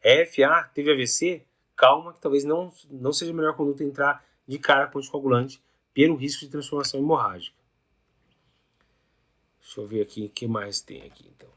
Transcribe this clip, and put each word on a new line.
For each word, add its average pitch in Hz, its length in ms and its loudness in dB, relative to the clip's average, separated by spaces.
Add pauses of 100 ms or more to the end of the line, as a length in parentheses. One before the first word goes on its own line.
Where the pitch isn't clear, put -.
É 135 200 6
F 151 200 0
A, 156 220 4
teve 147 260 -4
A 143 60 4
V 127 100 -4
C, 165 380 -4 (320)
calma, 156 380 4
que - 60 -20
talvez 143 220 0
não, 170 300 -4 (180)
não 135 220 -4
seja 165 200 -4
a - 20 -8
melhor 156 200 -2
conduta 143 300 -4
entrar 143 400 -2 (240)
de 135 100 -8
cara 139 280 4
com 139 120 -10
anticoagulante 135 640 -2 (300)
pelo 156 240 4
risco 135 240 -6
de 139 100 -18
transformação 143 480 -6
hemorrágica. 120 560 -2 (2000)
Deixa - 200 -16
eu 107 60 -8
ver 107 140 -4
aqui 104 240 -6
o 104 60 -12
que - 180 -8
mais 101 320 -4
tem - 220 -20
aqui, - 340 -20
então. - 200 -20